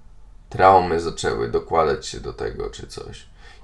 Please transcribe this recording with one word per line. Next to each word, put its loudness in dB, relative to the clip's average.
traumy 6
zaczęły -4
dokładać 0
się -10
do -10
tego, -8
czy -16
coś. -16